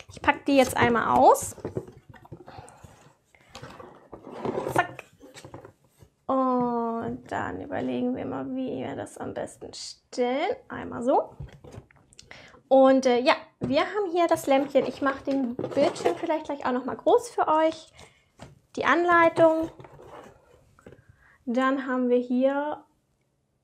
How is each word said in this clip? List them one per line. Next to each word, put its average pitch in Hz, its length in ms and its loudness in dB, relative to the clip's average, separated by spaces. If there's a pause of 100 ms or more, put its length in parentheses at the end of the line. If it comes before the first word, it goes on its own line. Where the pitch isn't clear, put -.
(100)
Ich - 120 -18
pack - 240 0
die 277 100 4
jetzt 254 200 4
einmal 240 420 2
aus. 392 380 6 (3250)
Zack. - 320 -4 (1200)
Und 240 1000 -2
dann - 320 -6
überlegen 247 560 -4
wir 277 80 -8
mal, 269 300 -6
wie 262 240 -6
wir - 180 -8
das - 220 -12
am - 160 -10
besten - 400 -12
stellen. 269 840 -4 (120)
Einmal - 340 -10
so. 294 320 0 (1400)
Und, 269 320 8
äh, 247 160 2
ja, 294 140 4 (260)
wir 277 220 0
haben 381 280 -4
hier 339 160 2
das 330 200 0
Lämpchen. 277 400 2
Ich - 160 -8
mach 269 180 -2
den 269 360 -4
Bildschirm - 600 0
vielleicht 311 300 -4
gleich 285 180 -8
auch 254 80 -2
noch 254 140 -4
mal - 100 -6
groß 466 320 2
für - 180 -2
euch. 320 460 0 (840)
Die - 100 -4
Anleitung. 330 840 4 (1700)
Dann 262 420 0
haben 254 220 -2
wir 240 80 4
hier 269 640 0 (800)